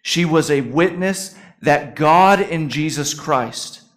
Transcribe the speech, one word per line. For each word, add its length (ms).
she 220
was 260
a 120
witness 720
that 360
God 440
in 280
Jesus 460
Christ 680